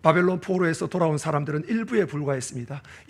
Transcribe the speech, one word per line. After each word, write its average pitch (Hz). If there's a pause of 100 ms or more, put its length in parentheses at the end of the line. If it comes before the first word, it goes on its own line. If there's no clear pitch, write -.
바벨론 180
포로에서 175
돌아온 160
사람들은 147
일부에 226
불과했습니다. 139 (280)